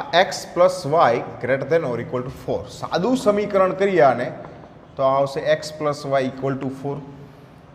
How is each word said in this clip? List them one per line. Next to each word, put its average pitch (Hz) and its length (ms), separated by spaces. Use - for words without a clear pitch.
આ - 20
x - 180
plus 180 240
y 127 260
greater 131 300
than 165 180
or 117 140
equal 127 240
to 135 40
four, 113 140
સાદું 202 360
સમીકરણ 202 580
કરીએ 190 260
આને 120 180
તો 135 140
આવશે 139 280
x - 200
plus 147 240
y 135 160
equal 135 340
to 131 80
four. 143 140